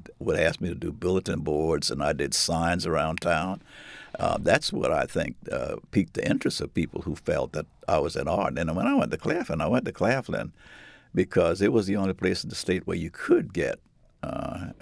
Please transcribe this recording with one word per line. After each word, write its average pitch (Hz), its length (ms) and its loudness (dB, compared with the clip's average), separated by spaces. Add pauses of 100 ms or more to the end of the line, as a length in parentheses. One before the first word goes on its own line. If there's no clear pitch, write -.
(200)
would - 200 0
ask 80 220 2
me 90 80 -2
to 85 60 -4
do 82 160 -6
bulletin 92 480 0
boards, 78 500 0
and 71 140 -4
I 73 100 2
did 69 220 -2
signs 85 500 2
around 80 360 0
town. 87 420 0 (560)
Uh, - 200 2
that's - 320 2
what - 200 0
I 73 140 2
think, 71 300 -2 (160)
uh, 69 260 -4 (120)
piqued - 240 2
the - 160 0
interest - 320 0
of - 140 -6
people - 260 -2
who 76 140 -4
felt 73 380 -2
that 76 120 -4 (220)
I 85 100 4
was 76 180 0
in 69 120 -2
art. 82 320 0
And 82 160 0
when - 100 0
I 269 80 2
went 240 180 2
to 73 60 -4
Claflin, - 440 -2
I 76 60 0
went 120 180 2
to - 60 -4
Claflin 113 640 -2 (600)
because 90 460 4
it 107 120 4
was 107 140 4
the 98 80 2
only 95 180 2
place 92 300 0
in - 60 -8
the - 60 -8
state 92 300 -2
where 87 120 -2
you 82 120 -4
could - 440 2
get, 67 260 0 (420)
uh, - 460 -6 (140)